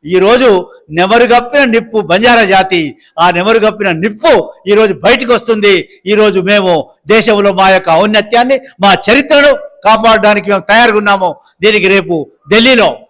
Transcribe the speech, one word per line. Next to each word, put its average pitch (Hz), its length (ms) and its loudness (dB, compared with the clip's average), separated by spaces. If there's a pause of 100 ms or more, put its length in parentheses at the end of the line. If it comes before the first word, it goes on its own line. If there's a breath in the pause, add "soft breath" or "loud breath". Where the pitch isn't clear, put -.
ఈరోజు 202 440 2 (420 loud breath)
నెమరుగప్పిన 240 720 0
నిప్పు 226 360 -2
బంజారా 220 440 0
జాతి, 190 360 0 (380 soft breath)
ఆ 170 120 2
నెమరుగప్పిన 208 580 -2 (120)
నిప్పు 220 320 -2 (340 loud breath)
ఈరోజు 208 260 2 (100)
బయటకు 240 300 0
వస్తుంది. 208 400 0 (320 soft breath)
ఈరోజు 208 360 0
మేము 190 320 0 (340 soft breath)
దేశంలో 208 460 0
మా 190 160 2
యొక్క 185 280 0
ఔన్నత్యాన్ని, 220 600 0 (220 loud breath)
మా 196 120 2 (100)
చరిత్రను 285 500 2 (320)
కాపాడడానికి 208 640 2
మేము 196 200 -2
తయారుగా 220 320 2
ఉన్నాము. 196 280 -2 (320 soft breath)
దీనికి 208 260 0
రేపు 180 280 -2 (340)
ఢిల్లీలో 226 400 2 (200)